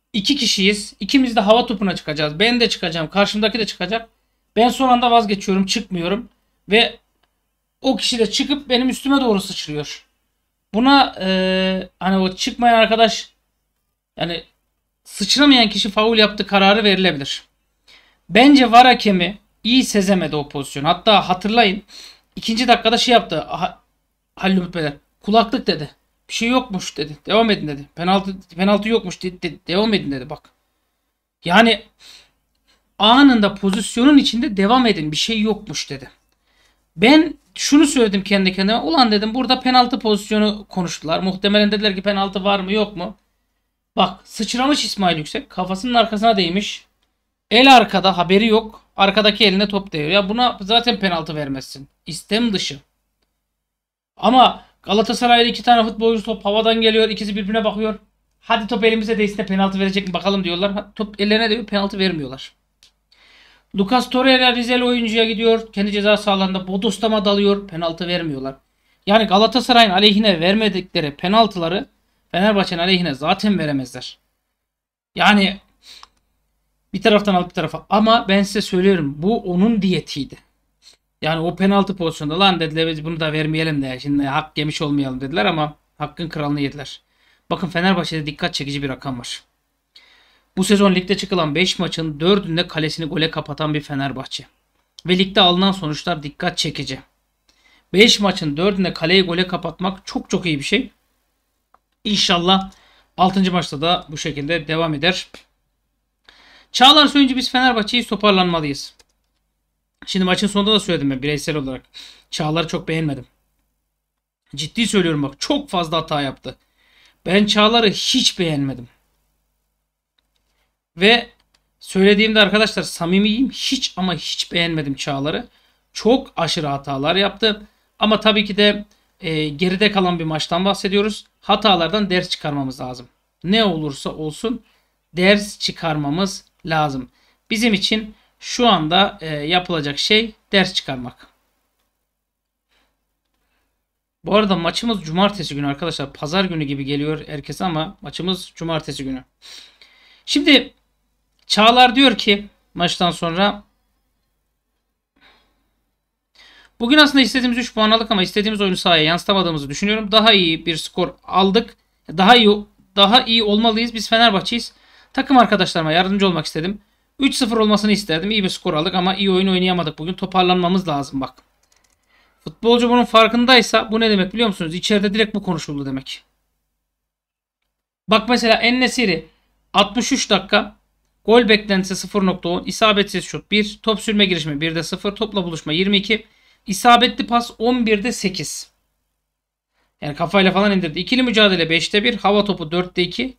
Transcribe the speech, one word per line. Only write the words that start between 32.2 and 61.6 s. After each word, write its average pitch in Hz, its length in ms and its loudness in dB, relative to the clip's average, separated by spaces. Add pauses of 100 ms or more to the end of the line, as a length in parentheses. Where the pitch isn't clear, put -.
anında 226 560 6
pozisyonun 233 640 2
içinde 233 380 0
"Devam 233 300 2
edin. 160 260 -2
Bir 151 40 -6
şey 226 240 -2
yokmuş." 208 500 -4
dedi. 131 200 -14 (840)
Ben 285 380 6 (200)
şunu 294 320 4
söyledim 214 360 0
kendi 190 300 2
kendime. 196 260 0
"Ulan," 269 340 2
dedim, 220 220 0
"burada 254 260 -2
penaltı 254 380 2
pozisyonu 214 720 -2
konuştular. 170 520 -4
Muhtemelen 202 520 2
dediler 208 240 0
ki 190 60 -8
penaltı 196 420 -2
var 202 160 0
mı 185 120 -4
yok 208 240 -2
mu?" 185 200 -10 (800)
Bak, - 280 0
sıçramış 254 600 -2
İsmail 185 340 -2
Yüksek. - 320 -10
Kafasının 190 440 -6
arkasına 214 420 2
değmiş. 190 500 -4 (640)
El 262 240 8
arkada, 190 420 2
haberi 190 280 4
yok. 214 380 0 (120)
Arkadaki 202 480 2
eline 196 240 2
top 202 240 -6
değiyor. 151 180 -4
Ya 196 180 2
buna 240 320 -2
zaten 226 380 0
penaltı 170 380 -4
vermezsin. 135 520 -10 (180)
İstem 214 460 -4
dışı. 170 280 -6 (1400)
Ama 240 480 4 (180)
Galatasaray'da 233 640 2
iki 233 140 -6
tane 233 260 4
futbolcu 226 360 0
top 214 200 -6
havadan 220 360 0
geliyor. 220 280 2
İkisi 208 280 -6
birbirine 214 280 -2
bakıyor. 214 340 -4 (420)
"Hadi 220 260 -4
top 220 180 -2
elimize 226 340 0
değsin 208 200 -2
de 196 80 -4
penaltı 190 340 0
verecek 190 280 -2
mi 175 60 -8
bakalım." 185 300 -2
diyorlar. 180 280 -2
Ha, 208 240 -10
top 214 240 -8
ellerine 214 300 0
değiyor, 220 160 -4